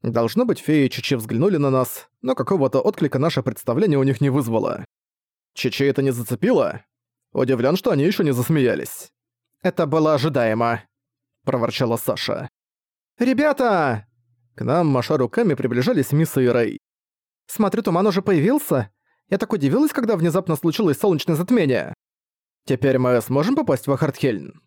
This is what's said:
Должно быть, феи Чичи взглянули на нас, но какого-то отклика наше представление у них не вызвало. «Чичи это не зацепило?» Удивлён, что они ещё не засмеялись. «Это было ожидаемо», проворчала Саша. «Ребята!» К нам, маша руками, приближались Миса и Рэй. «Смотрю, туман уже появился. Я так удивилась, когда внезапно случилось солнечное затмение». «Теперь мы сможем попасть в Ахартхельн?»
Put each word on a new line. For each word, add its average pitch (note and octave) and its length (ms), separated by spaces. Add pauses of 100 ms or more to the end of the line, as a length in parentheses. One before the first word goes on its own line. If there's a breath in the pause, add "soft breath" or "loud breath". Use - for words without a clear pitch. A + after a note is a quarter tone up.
Должно A#2 420
быть, A3 140
феи D3 300
Чичи - 260
взглянули A#2+ 420
на C#3+ 140
нас, - 400 (100)
но B3+ 140
какого-то C3+ 480
отклика C#3+ 360
наше C#3 240
представление C#3 560
у C3+ 40
них C3+ 180
не C#3+ 80
вызвало. A2+ 560 (720)
«Чичи C3 300
это C#3 180
не C3+ 80
зацепило?» B2 760 (480)
Удивлён, C3 440
что A3+ 140
они C#3+ 140
ещё G3 180
не C#3+ 120
засмеялись. A#2+ 760 (540)
«Это E3+ 240
было D#3 260
ожидаемо», A#2 720 (640)
проворчала A#2 500
Саша. - 540 (680)
«Ребята!» A#3 880 (500)
К - 80
нам, D#3+ 220
маша C#3 320
руками, D#3+ 340
приближались C3 600
Миса D3+ 280
и B2+ 60
Рэй. A#2+ 320 (680)
«Смотрю, - 360
туман F#3 240
уже F#3+ 160
появился. E3+ 680 (380)
Я G3 80
так - 160
удивилась, G3+ 400
когда A3+ 240
внезапно E3 400
случилось E3 420
солнечное E3 380
затмение». D3+ 560 (720)
«Теперь C3 340
мы B2 220
сможем D#3 340
попасть A3 320
в C#3 60
Ахартхельн?» B2+ 760